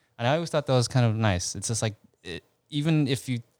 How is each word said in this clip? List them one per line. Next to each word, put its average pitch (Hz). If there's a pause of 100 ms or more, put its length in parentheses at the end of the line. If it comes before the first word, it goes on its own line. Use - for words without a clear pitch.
(180)
And 117
I 135
always 165
thought 151
that 139
was 123
kind 123
of 110
nice. 107
It's 101
just 113
like, 107 (300)
it, 82 (280)
even 151
if 131
you 123 (220)